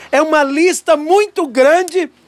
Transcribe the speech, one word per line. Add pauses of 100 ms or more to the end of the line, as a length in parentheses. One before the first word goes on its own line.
(100)
é
uma
lista
muito
grande (180)